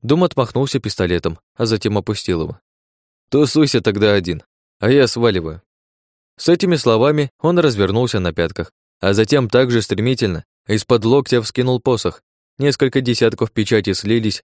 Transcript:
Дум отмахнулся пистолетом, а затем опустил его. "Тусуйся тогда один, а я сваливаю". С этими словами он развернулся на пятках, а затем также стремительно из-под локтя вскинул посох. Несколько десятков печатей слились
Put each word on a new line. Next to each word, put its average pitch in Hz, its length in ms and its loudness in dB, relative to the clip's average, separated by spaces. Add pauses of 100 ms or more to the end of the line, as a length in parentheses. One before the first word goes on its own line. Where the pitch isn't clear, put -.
Дум 156 220 0
отмахнулся 135 540 -2
пистолетом, 87 600 -4 (180)
а 120 100 -2
затем 107 320 0
опустил 95 440 -4
его. - 180 -10 (680)
"Тусуйся 143 500 2
тогда 101 340 2
один, 87 280 -2 (360)
а 104 120 0
я 135 180 4
сваливаю". 90 540 -2 (760)
С - 100 -4
этими 175 280 2
словами 135 540 2 (100)
он 175 180 0
развернулся 113 640 0
на 87 120 -2
пятках, 82 400 -4 (280)
а 98 140 0
затем 113 340 2
также 120 340 2
стремительно 104 640 -4 (240)
из-под 107 360 0
локтя 123 380 2
вскинул 127 380 -2
посох. - 420 -2 (360)
Несколько 135 420 0
десятков 117 500 0
печатей 104 440 0
слились 107 600 -2